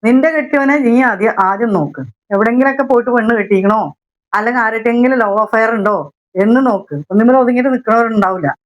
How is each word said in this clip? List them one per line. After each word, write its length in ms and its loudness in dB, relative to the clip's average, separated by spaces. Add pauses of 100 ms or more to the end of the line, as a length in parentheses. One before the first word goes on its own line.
നിന്റെ 280 2
കെട്ടിയവനെ 540 0
നീ 180 2
ആദ്യം, 380 0
ആദ്യം 320 0
നോക്ക്. 300 -4 (300)
എവിടെങ്കിലൊക്കെ 580 0
പോയിട്ട് 200 2
പെണ്ണ് 240 0
കെട്ടിക്കണോ 480 0 (500)
അല്ലെങ്കിൽ 320 -2
ആരുടെയെങ്കിലും 540 0
ലവ് 240 0
അഫയർ 320 0
ഉണ്ടോ 220 -2 (460)
എന്ന് 240 4
നോക്ക്. 300 -4 (120)
ഒന്നുമില്ല 340 2
ഒതുങ്ങിയിട്ട് 300 0
നിൽക്കണവരുണ്ടാവില്ല. 760 -2 (180)